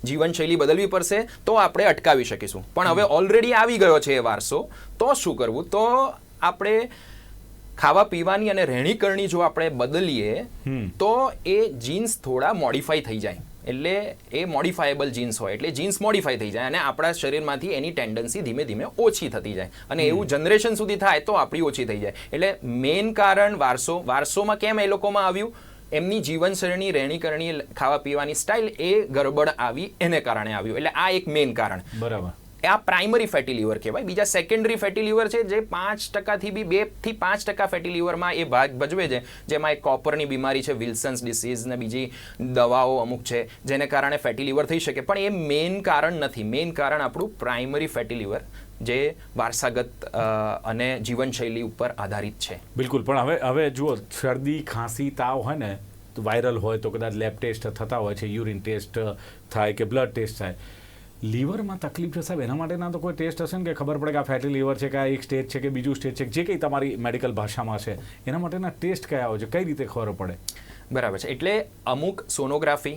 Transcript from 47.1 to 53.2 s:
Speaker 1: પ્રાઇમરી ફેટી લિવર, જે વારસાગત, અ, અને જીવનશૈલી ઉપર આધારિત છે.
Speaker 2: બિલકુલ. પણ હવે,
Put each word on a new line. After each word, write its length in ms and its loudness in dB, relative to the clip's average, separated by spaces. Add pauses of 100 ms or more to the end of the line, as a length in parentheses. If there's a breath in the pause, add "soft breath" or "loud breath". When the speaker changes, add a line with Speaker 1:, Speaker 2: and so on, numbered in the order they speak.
Speaker 1:
પ્રાઇમરી 480 -2
ફેટી 280 -4
લિવર, 240 -4 (420 loud breath)
જે 340 0 (220 loud breath)
વારસાગત, 680 -2
અ, 160 -4 (460)
અને 340 -2
જીવનશૈલી 600 -2
ઉપર 300 -4
આધારિત 480 -6
છે. 200 -8 (180)
Speaker 2:
બિલકુલ. 260 0
પણ 160 2
હવે, 200 2